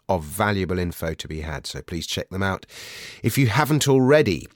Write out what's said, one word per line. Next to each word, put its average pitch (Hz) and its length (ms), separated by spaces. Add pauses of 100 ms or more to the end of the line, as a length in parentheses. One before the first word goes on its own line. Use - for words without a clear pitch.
of 92 140
valuable 92 560
info 85 340
to - 140
be 78 140
had, 76 260
so - 160
please 85 240
check - 240
them 95 140
out 95 200 (600)
if 117 120
you 139 120
haven't 139 400
already. 131 680